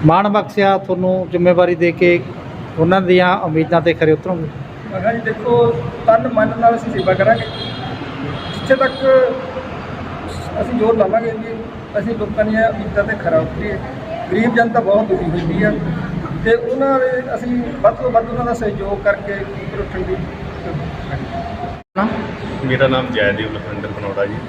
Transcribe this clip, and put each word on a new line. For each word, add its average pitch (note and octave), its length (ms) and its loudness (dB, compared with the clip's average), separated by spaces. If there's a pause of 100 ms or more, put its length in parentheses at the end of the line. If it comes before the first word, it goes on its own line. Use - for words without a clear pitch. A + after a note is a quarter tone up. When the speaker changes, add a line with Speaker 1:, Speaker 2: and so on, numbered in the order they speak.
Speaker 1:
ਮਾਣ F3+ 240 6
ਬਖਸ਼ਿਆ G3+ 480 2
ਤੁਹਾਨੂੰ F#3 540 0
ਜ਼ਿੰਮੇਵਾਰੀ F3 440 4
ਦੇ E3+ 160 2
ਕੇ, F3 280 4 (580)
ਉਹਨਾਂ F3+ 240 4
ਦੀਆਂ F3+ 360 6
ਉਮੀਦਾਂ D#3+ 440 2
'ਤੇ E3 120 2
ਖਰੇ D#3+ 180 4
ਉਤਰੋਗੇ? D#3+ 360 0 (440)
Speaker 2:
ਮੈਂ F#3+ 80 -4
ਕਿਹਾ G#3+ 140 0
ਜੀ, A#3 60 -4
ਦੇਖੋ, A#3 560 2 (320)
ਤਨ A#3 260 6
ਮਨ A3 240 2
ਨਾਲ A#3 180 6
ਅਸੀਂ A3 160 -4
ਸੇਵਾ F#3 220 0
ਕਰਾਂਗੇ। - 320 4 (1080)
ਜਿੱਥੇ - 220 2
ਤੱਕ C4 180 0 (1700)
ਅਸੀਂ A#3+ 120 -2
ਜ਼ੋਰ A3 240 4
ਲਾਵਾਂਗੇ A3 340 2
ਵੀ A3+ 240 -8 (440)
ਅਸੀਂ A3+ 160 -2
ਲੋਕਾਂ G#3+ 300 0
ਦੀਆਂ A3 240 2
ਉਮੀਦਾਂ - 340 -2
'ਤੇ G#3+ 100 -2 (100)
ਖਰਾ D#3+ 140 2
ਉਤਰੀਏ। G3 400 -2 (540)
ਗਰੀਬ A3+ 240 2
ਜਨਤਾ A#3 240 4
ਬਹੁਤ G3+ 260 2
ਦੁਖੀ F#3 240 0
ਹੋਈ E3 240 -2
ਪਈ G#3+ 100 0
ਆ, G#3+ 80 2 (760)
ਤੇ A3+ 80 6
ਉਹਨਾਂ C4 460 2
ਦੇ B3+ 360 0
ਅਸੀਂ B3 280 -2 (180)
ਵੱਧ - 140 4
ਤੋਂ B3+ 160 -2
ਵੱਧ A3+ 180 2
ਉਹਨਾਂ A#3 160 -4
ਦਾ A#3 80 -2
ਸਹਿਯੋਗ G3 500 -4
ਕਰਕੇ G3+ 300 0
ਉੱਪਰ - 460 -8
ਉੱਠਣ F#3+ 200 -6
ਦੀ F3+ 160 -4
ਕੋਸ਼ਿਸ਼ - 1000 -8 (800)
ਕਰਾਂਗੇ। - 720 -4
Speaker 3:
ਮੇਰਾ C3 200 2
ਨਾਮ B2+ 260 0
ਜੈਦੇਵ G#2+ 400 0
ਲਖਵਿੰਦਰ G2+ 340 -8
ਖਨੌੜਾ G2+ 380 -4
ਜੀ G2+ 80 -6 (160)